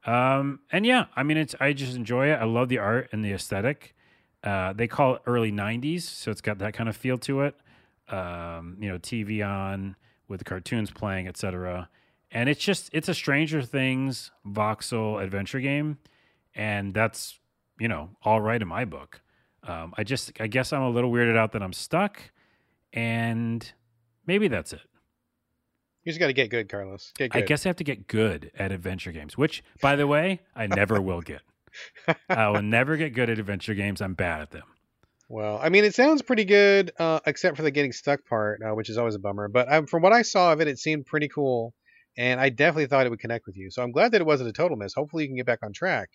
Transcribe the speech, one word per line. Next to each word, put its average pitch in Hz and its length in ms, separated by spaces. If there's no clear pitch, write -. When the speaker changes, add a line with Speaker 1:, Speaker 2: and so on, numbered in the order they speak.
Speaker 1:
Um, 131 540
and 202 140
yeah, 247 280
I 131 80
mean, 151 140
it's, 156 240
I 139 140
just 131 220
enjoy 123 340
it. 151 60
I 117 80
love 120 260
the 127 80
art 110 340
and 107 100
the 101 100
aesthetic. 101 640
Uh, 95 300
they 113 160
call 131 280
it - 100
early 117 240
nineties, 120 580
so - 220
it's 101 100
got 104 180
that 104 140
kind 113 160
of 110 80
feel 127 220
to 139 240
it. 143 140
Um, 87 720
you 104 80
know, 90 80
T 113 260
V 104 200
on 98 540
with 95 100
the - 60
cartoons 101 460
playing, 95 380
et 90 80
cetera. 90 540
And 117 180
it's 147 160
just, - 280
it's 151 160
a 131 60
Stranger 151 480
Things 131 680
voxel 107 760
adventure 98 380
game, 143 380
and 101 400
that's, - 440
you 113 80
know, 85 220
all 110 180
right 113 200
in 95 80
my 98 160
book. 73 360
Um, 82 320
I 107 80
just, 120 360
I 113 60
guess 127 260
I'm 139 100
a 127 80
little 120 200
weirded 117 260
out 110 160
that 107 100
I'm 92 100
stuck, - 480
and 117 800
maybe 196 220
that's 110 240
it. - 100
Speaker 2:
You 165 80
just 160 80
gotta 147 120
get 123 160
good, 113 200
Carlos. 98 500
Get 131 160
Speaker 1:
I 123 60
Speaker 2:
good. - 80
Speaker 1:
guess 147 180
I 185 40
have 175 60
to 160 80
get 135 220
good 107 500
at 98 160
adventure 92 400
games, 76 240
which, - 280
by 143 140
the 143 100
way, 165 340
I 113 120
never 101 340
will 90 220
get. 73 200
Speaker 2:
<laughs> - 400
Speaker 1:
I 113 200
will 104 140
never 120 340
get 147 180
good 120 160
at 110 80
adventure 101 360
games. 98 260
I'm 95 140
bad 85 260
at 78 100
them. - 140
Speaker 2:
Well, 107 340
I 156 60
mean, 202 160
it 208 100
sounds 285 280
pretty 220 220
good, 196 540
uh, 160 280
except 156 300
for 156 60
the 151 80
getting 139 220
stuck - 320
part, 107 380
uh, 110 120
which 107 140
is 110 80
always 117 180
a 101 40
bummer. 101 300
But, 123 220
um, 156 160
from 165 160
what 190 100
I 240 100
saw 180 300
of 151 80
it, 156 80
it 135 100
seemed 156 260
pretty 151 240
cool, 127 460
and 127 240
I 139 80
definitely 151 380
thought 135 180
it 123 60
would 117 100
connect 117 260
with 95 100
you. 95 140
So 127 120
I'm 123 100
glad 208 200
that 202 100
it 160 40
wasn't 131 220
a 107 40
total 156 260
miss. 101 160
Hopefully 151 300
you 139 40
can 131 80
get 123 80
back 117 180
on 107 120
track 143 400